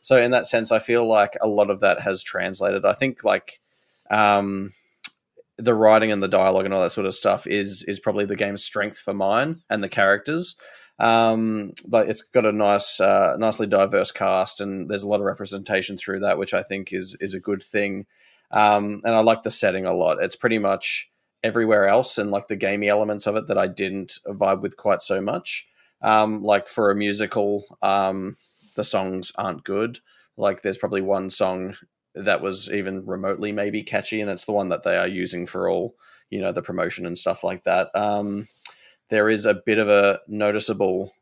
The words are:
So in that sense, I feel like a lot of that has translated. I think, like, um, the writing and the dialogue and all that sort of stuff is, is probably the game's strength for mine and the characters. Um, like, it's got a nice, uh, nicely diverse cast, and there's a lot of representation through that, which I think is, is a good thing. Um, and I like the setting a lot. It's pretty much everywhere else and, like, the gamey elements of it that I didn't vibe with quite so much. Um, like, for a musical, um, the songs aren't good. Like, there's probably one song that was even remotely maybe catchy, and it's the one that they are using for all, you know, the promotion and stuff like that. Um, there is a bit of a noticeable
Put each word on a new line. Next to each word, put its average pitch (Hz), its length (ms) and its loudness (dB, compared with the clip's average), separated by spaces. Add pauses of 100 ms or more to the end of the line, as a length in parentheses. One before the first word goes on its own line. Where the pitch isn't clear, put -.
So 131 200 6
in 120 100 4
that 123 160 2
sense, 117 260 0
I 113 60 4
feel 117 280 2
like 104 360 4
a 110 40 0
lot 104 240 2
of 95 100 0
that 98 200 4
has 95 220 -2
translated. 95 640 -2
I 98 60 4
think, 131 300 -4
like, 98 380 -2 (500)
um, 101 640 2 (840)
the 117 180 0
writing 110 360 6
and 101 120 -2
the 98 60 -2
dialogue 95 360 2
and 95 100 -4
all 95 80 2
that 87 80 0
sort 101 160 -4
of 95 80 -2
stuff - 320 0
is, 98 380 -4
is 101 160 -6
probably 104 240 -2
the 98 120 -4
game's 101 280 -4
strength 104 340 -6
for 101 160 -6
mine 113 560 -2
and 107 140 -2
the 95 40 -6
characters. 104 680 0 (420)
Um, 113 760 2 (160)
like, 110 200 2
it's 110 140 -4
got 120 220 2
a 107 80 4
nice, 101 480 2
uh, 95 380 4
nicely 110 280 0
diverse 98 440 2
cast, 92 500 -2
and 98 300 -8
there's 101 140 -4
a 101 40 -6
lot 104 120 2
of 101 60 -2
representation 98 680 -4
through 95 240 -6
that, 98 180 0
which 95 160 -6
I 95 80 0
think 98 300 -8
is, 92 280 -6
is 95 140 -6
a 92 60 -8
good 98 220 -6
thing. 98 440 -4 (440)
Um, 104 540 2
and 113 100 0
I 113 60 4
like 113 220 4
the 110 80 -4
setting 95 360 0
a 90 80 0
lot. - 280 0
It's 95 140 -4
pretty 113 220 0
much - 520 -4 (340)
everywhere 110 420 4
else 117 320 2
and, 104 140 -4
like, 98 160 -4
the 107 80 -6
gamey 101 320 -2
elements 104 400 0
of 107 80 -2
it 110 100 -4
that 101 100 -2
I 95 120 2
didn't 95 580 -6
vibe 98 340 0
with - 160 -8
quite 101 260 0
so 98 180 -2
much. 120 480 -8 (340)
Um, 107 400 2
like, 101 260 2
for 104 220 2
a 98 60 2
musical, 101 680 -2 (180)
um, 98 560 -2 (380)
the 104 80 -6
songs 95 560 -4
aren't 95 240 -6
good. 110 380 -4 (360)
Like, 101 260 -2
there's 95 160 -4
probably 98 220 -2
one 95 300 -2
song 92 460 -2 (400)
that 98 240 0
was 92 300 -6
even 95 360 -6
remotely 95 440 -6
maybe 104 320 -4
catchy, 107 380 -4
and 104 100 -4
it's 92 140 -6
the 110 80 -6
one 101 160 0
that 85 160 -4
they 90 120 0
are 92 120 0
using 90 380 -6
for 92 220 -4
all, 90 280 -2 (340)
you 101 100 -6
know, 92 120 -4
the 87 100 -4
promotion 90 440 -6
and 87 120 -6
stuff - 240 -4
like 90 220 -6
that. 90 280 2
Um, 104 540 -2 (600)
there 107 200 4
is 110 180 2
a 104 80 6
bit 107 240 0
of 107 100 2
a 101 400 6
noticeable 104 920 0